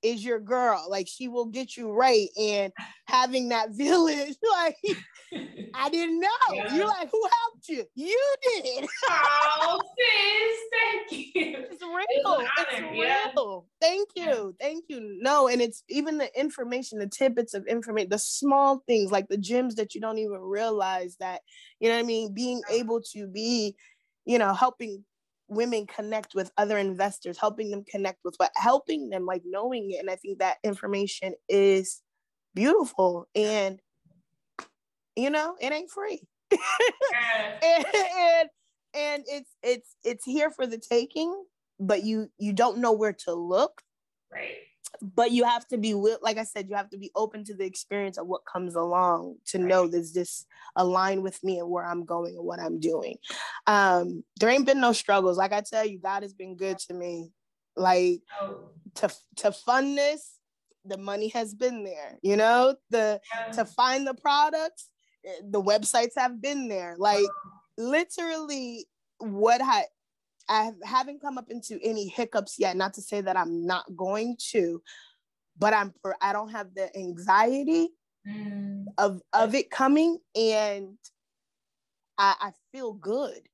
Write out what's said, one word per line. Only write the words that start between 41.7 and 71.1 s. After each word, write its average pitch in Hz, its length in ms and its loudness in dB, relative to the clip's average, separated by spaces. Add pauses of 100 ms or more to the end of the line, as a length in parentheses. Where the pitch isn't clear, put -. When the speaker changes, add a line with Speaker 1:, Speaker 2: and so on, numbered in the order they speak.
Speaker 1:
but 196 240 0
you, 220 260 -2 (100)
you 208 140 -2
don't 226 260 2
know 240 140 4
where 214 200 2 (120)
to 175 100 -4
look. 175 460 0 (520)
Speaker 2:
Right. - 220 -12 (480)
Speaker 1:
But 226 300 0
you 240 120 4
have 240 240 0
to 254 100 -4
be 214 140 -2
wi-, 208 300 2
like 220 160 0
I 220 60 -6
said, 202 240 -10
you 202 80 -6
have 202 140 -6
to 196 80 -16
be 196 160 -14
open 214 300 -4
to 208 100 -14
the 190 100 -4
experience 196 540 -6
of 170 80 -8
what 185 240 -6
comes 180 240 -8
along 175 600 0 (120)
to 185 100 -4
Speaker 2:
Right. 180 80 0
Speaker 1:
know, 180 220 4
does 165 240 -2
this 175 340 -6 (280)
align 185 480 2
with 190 220 -8
me 185 140 -2
and 170 120 -6
where 175 160 -2
I'm 175 180 -6
going 170 320 -6
and 170 80 -12
what 175 160 -6
I'm 165 200 -6
doing? 160 360 -2 (500)
Um, 180 580 4 (160)
there 220 100 6
ain't 262 160 4
been 277 140 6
no 240 120 6
struggles. 190 460 2
Like 190 140 2
I 208 100 0
tell 220 240 -2
you, 202 120 -6
God 196 240 -4
has 196 120 -14
been 190 220 -14
good 190 220 -4 (100)
to 175 60 -8
me. 170 360 -8 (460)
Like, 180 440 4 (200)
Speaker 2:
Oh. - 300 -10 (260)
Speaker 1:
to, 202 140 0 (260)
to 202 160 0
fund 269 460 0
this, 294 400 -2 (460)
the 190 140 -10
money 202 300 -4
has 220 260 -6
been 233 300 -4
there, 156 380 -12
you 196 140 2
know? 240 400 6 (140)
The, 214 300 2 (140)
Speaker 2:
Yeah. 226 180 -6
Speaker 1:
to 226 120 -2
find 262 420 2
the 262 80 -4
products, 302 720 0 (360)
eh, 180 200 -12
the 202 180 -2
websites 214 540 2
have 247 240 0
been 269 280 -4
there. 180 300 -6
Like, 202 300 4
Speaker 2:
Oh. - 220 -10 (280)
Speaker 1:
literally, 294 1080 -4 (300)
what 220 440 2
I, 240 220 2 (640)
I 220 240 2 (120)
haven't 254 360 -2